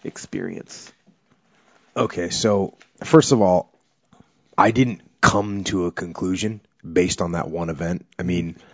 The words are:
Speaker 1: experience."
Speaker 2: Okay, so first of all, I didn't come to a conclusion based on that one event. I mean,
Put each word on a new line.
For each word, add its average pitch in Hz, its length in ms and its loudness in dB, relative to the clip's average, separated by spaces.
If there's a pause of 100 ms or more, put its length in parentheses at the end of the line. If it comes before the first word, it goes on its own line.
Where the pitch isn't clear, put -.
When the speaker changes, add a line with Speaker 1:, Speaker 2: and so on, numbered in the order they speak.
Speaker 1:
experience." - 880 -12 (1040)
Speaker 2:
Okay, 101 340 -2
so 101 460 0 (280)
first - 280 6
of 120 100 4
all, 92 300 2 (840)
I 107 140 4
didn't 120 300 0 (200)
come 101 440 0
to 92 200 -2
a 87 60 -4
conclusion 92 720 -4 (220)
based 87 380 0
on 87 120 -2
that 82 160 -4
one 82 200 -6
event. 85 360 -6 (140)
I 90 40 -4
mean, 85 340 -4 (160)